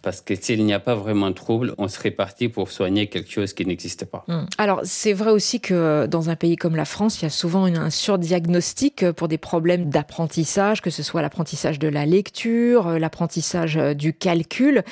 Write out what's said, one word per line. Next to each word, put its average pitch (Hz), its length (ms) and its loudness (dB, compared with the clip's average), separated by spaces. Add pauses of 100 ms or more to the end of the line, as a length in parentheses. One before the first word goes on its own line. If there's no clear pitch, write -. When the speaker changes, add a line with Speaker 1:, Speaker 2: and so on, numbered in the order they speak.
Speaker 1:
Parce 92 200 -6
que 101 120 -4
s'il 110 300 0
n'y 104 80 4
a 101 80 0
pas 123 140 0
vraiment 101 340 0
de 92 60 -2
trouble, 117 420 -2
on 117 120 -2
serait - 220 -4
parti - 380 -4
pour 98 220 -4
soigner 101 360 0
quelque 87 240 -8
chose 101 220 -4
qui 92 140 -4
n'existe 87 400 -6
pas. - 200 -14
Speaker 2:
Mm. 165 200 -4 (100)
Alors, 202 260 0
c'est 202 300 0
vrai 214 180 2
aussi 214 300 2
que 156 460 2
dans 165 240 0
un 160 60 0
pays 170 200 2
comme 165 180 0
la 156 120 0
France, - 340 -2
il 175 40 -4
y - 20 2
a 151 40 0
souvent 185 360 0
une, 175 100 4
un 156 140 0
surdiagnostic 175 1200 2
pour 165 160 -2
des 160 80 -2
problèmes 170 540 0
d'apprentissage, 165 920 0
que - 80 -4
ce 156 140 -6
soit 165 180 -4
l'apprentissage 151 580 -2
de 156 80 -2
la 147 200 0
lecture, 226 840 2
euh, 165 100 0
l'apprentissage, 160 800 -2
euh, 143 160 2
du 147 220 -2
calcul, 185 760 2